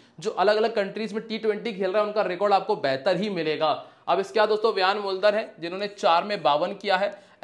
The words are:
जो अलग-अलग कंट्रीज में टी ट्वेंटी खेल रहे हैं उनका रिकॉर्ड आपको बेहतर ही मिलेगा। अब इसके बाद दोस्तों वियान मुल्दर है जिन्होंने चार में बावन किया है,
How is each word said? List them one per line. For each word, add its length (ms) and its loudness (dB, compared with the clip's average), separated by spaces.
जो 100 -6
अलग-अलग 440 2
कंट्रीज 380 -4
में 140 -6
टी 120 -6
ट्वेंटी 340 -2
खेल 180 -2
रहे 100 2
हैं 60 2
उनका 160 0
रिकॉर्ड 300 0
आपको 240 2
बेहतर 400 0
ही 140 -2
मिलेगा। 540 -2
अब 120 2
इसके 200 0
बाद 80 4
दोस्तों 240 2
वियान 260 2
मुल्दर 360 2
है 260 -6
जिन्होंने 280 -6
चार 360 2
में 180 -4
बावन 300 2
किया 240 0
है, 180 -2